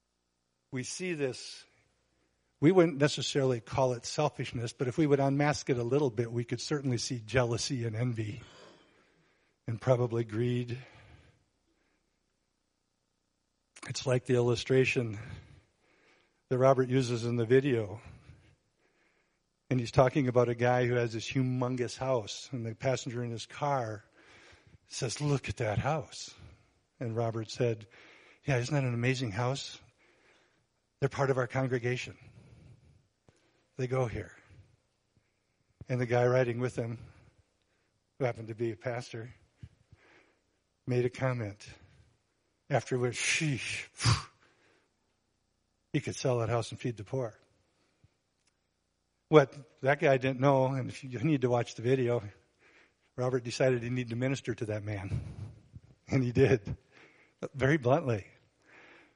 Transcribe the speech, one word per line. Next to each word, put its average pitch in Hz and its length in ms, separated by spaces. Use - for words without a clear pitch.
We 127 120
see 180 300
this. 135 500
We 151 100
wouldn't 175 280
necessarily 135 600
call 131 340
it 117 120
selfishness, 123 640
but 127 160
if 123 100
we 156 100
would 139 120
unmask 143 500
it 127 80
a 120 60
little 131 280
bit, 117 200
we 120 120
could - 180
certainly 135 360
see 117 280
jealousy 120 600
and 110 100
envy 110 480
and 113 140
probably 117 420
greed. 120 540
It's - 180
like 127 200
the 127 100
illustration 120 840
that 131 80
Robert 131 320
uses 123 360
in 120 100
the 117 100
video. 117 540
And 127 100
he's 117 120
talking 131 360
about 120 220
a 120 60
guy 123 300
who 120 100
has 120 180
this 110 160
humongous 127 680
house, 127 540
and 120 140
the 110 100
passenger 123 480
in 117 80
his 110 140
car 123 580
says, - 340
"Look 147 280
at - 80
that 107 220
house." - 520
And 113 160
Robert 113 340
said, 110 380
"Yeah, 135 120
isn't 123 160
that 139 100
an 123 100
amazing 123 380
house? 123 480
They're 139 100
part 139 200
of 131 80
our 123 100
congregation. 123 720
They 127 100
go 127 180
here." 104 260
And 123 100
the 127 60
guy 123 200
riding 123 340
with 123 160
him, 117 240
who 135 80
happened 113 220
to 110 80
be 117 160
a 107 60
pastor, 120 560
made 123 180
a 123 40
comment. 120 580
After 131 280
which, 123 180
sheesh, - 680
he 147 60
could 104 160
sell 123 240
that 110 100
house 117 220
and 110 80
feed 117 180
the 104 60
poor. 123 320
What 147 240
that 143 180
guy 139 180
didn't 131 220
know, 135 280
and 135 220
if - 140
you 123 160
need 143 220
to 123 80
watch 120 260
the 113 60
video, 120 420
Robert 127 260
decided 123 400
he 123 60
needed 127 200
to 117 60
minister 127 400
to 117 100
that 104 180
man. 98 380
And 135 160
he 123 80
did, 117 440
very 139 240
bluntly. 127 480